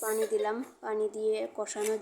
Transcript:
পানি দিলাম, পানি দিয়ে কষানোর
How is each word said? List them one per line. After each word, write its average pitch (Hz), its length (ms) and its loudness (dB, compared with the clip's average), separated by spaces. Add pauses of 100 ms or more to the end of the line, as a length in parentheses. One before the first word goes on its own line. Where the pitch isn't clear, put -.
পানি 220 260 2
দিলাম, 220 380 0 (160)
পানি 214 280 0
দিয়ে 214 460 0
কষানোর 220 460 0